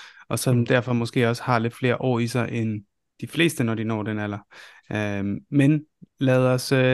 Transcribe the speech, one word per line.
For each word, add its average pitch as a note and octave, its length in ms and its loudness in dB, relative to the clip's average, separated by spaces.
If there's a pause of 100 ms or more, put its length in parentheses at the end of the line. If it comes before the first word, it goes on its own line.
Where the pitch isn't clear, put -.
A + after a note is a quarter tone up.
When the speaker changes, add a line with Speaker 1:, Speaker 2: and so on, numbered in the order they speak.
(300)
Speaker 1:
og - 100 -2
som B2+ 180 2
Speaker 2:
Mm. A#2 80 2
Speaker 1:
derfor B2+ 280 0
måske A#2 360 0
også A#2+ 140 -4
har B2 160 2
lidt A#2 140 -2
flere B2 280 -2
år B2+ 180 0
i A#2+ 80 -2
sig A#2 240 -2
end A2 300 -4 (400)
de A#2+ 60 -8
fleste, D#3 360 0
når A2+ 120 0
de A2 80 -4
når A2 200 -2
den G#2+ 160 -6
alder. G#2 180 -4 (540)
Øhm, G2+ 480 -2 (120)
men C#3+ 340 4 (340)
lad B2+ 280 2
os, B2+ 240 0
øh, C3+ 80 4 (140)